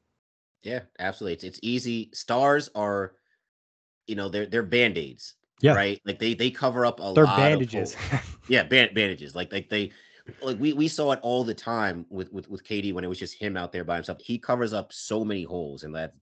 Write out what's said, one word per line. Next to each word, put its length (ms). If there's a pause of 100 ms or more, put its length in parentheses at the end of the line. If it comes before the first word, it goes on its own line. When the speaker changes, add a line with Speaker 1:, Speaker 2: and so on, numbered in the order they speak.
(640)
Speaker 1:
Yeah, 180 (200)
absolutely. 320
It's, 120
it's 180
easy. 500
Stars 640
are, 380 (920)
you 80
know, 140
they're, 180
they're 160
Band-Aids, 720 (260)
Speaker 2:
Yeah. 140
Speaker 1:
right? 300
Like, 160
they, 140
they 160
cover 360
up 140
a 140
Speaker 2:
They're 100
Speaker 1:
lot 140
Speaker 2:
bandages. 560
Speaker 1:
of 60
holes. 220 (120)
Speaker 2:
<laughs> 140
Speaker 1:
Yeah, 140
ban-, 320
bandages. 400
Like, 180
like, 160
they, 220 (500)
like, 200
we, 120
we 140
saw 240
it 120
all 200
the 120
time 540
with, 240
with, 160
with 140
K 180
D 120
when 100
it 60
was 100
just 160
him 220
out 160
there 100
by 140
himself. 240
He 180
covers 340
up 200
so 320
many 180
holes, 400
and 140
that, 260